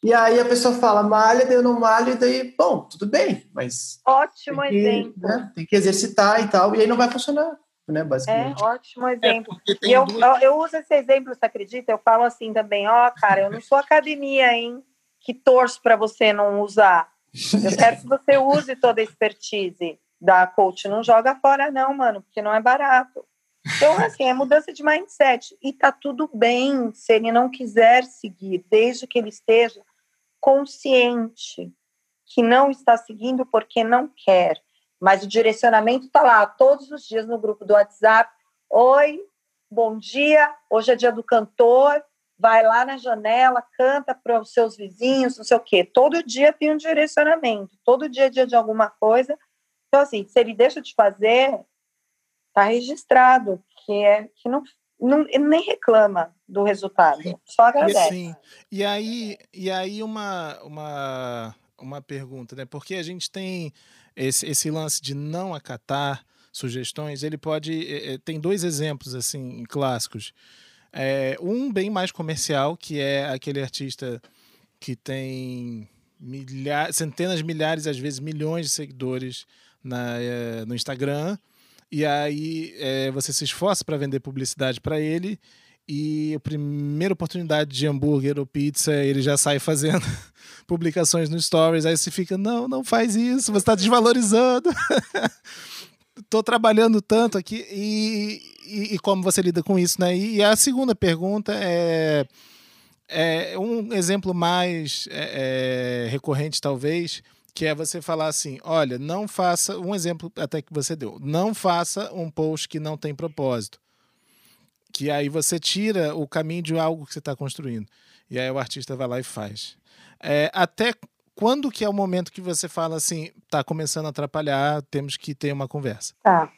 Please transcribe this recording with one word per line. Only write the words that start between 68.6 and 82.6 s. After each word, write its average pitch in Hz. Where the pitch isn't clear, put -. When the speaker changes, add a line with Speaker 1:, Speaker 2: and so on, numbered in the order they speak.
Speaker 3:
exemplos, 147
assim, 127
clássicos. 123
É, 135
um 240
bem 196
mais 185
comercial, 156
que 156
é 139
aquele 139
artista 127
que 127
tem 127
milha-, 135
centenas, 165
milhares, 156
às 147
vezes 135
milhões 156
de 139
seguidores 127
na, 123
é, 120
no 117
Instagram, 143
e 151
aí, 151